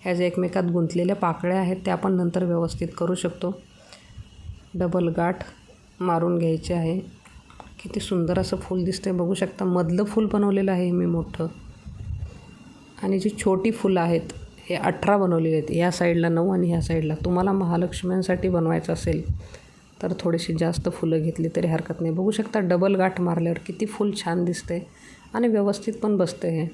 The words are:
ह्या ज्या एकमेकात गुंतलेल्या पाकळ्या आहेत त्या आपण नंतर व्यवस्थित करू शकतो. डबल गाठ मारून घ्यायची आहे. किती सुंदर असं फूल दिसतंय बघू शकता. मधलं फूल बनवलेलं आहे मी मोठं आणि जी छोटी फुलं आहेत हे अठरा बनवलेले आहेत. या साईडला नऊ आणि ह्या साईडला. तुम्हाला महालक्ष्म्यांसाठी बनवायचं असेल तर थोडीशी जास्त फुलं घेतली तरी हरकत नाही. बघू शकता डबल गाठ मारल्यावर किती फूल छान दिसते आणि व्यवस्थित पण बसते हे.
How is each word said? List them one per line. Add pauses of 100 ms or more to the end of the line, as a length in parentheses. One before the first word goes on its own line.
ह्या
ज्या
एकमेकात
गुंतलेल्या
पाकळ्या
आहेत
त्या
आपण
नंतर
व्यवस्थित (100)
करू
शकतो. (1200)
डबल
गाठ (580)
मारून
घ्यायची
आहे. (800)
किती
सुंदर
असं
फूल
दिसतंय
बघू
शकता.
मधलं
फूल
बनवलेलं
आहे
मी
मोठं (1600)
आणि
जी
छोटी
फुलं
आहेत (280)
हे
अठरा
बनवलेले
आहेत.
या
साईडला
नऊ
आणि
ह्या
साईडला.
तुम्हाला
महालक्ष्म्यांसाठी
बनवायचं
असेल (800)
तर
थोडीशी
जास्त
फुलं
घेतली
तरी
हरकत
नाही.
बघू
शकता
डबल
गाठ
मारल्यावर
किती
फूल (120)
छान
दिसते (460)
आणि
व्यवस्थित
पण
बसते
हे.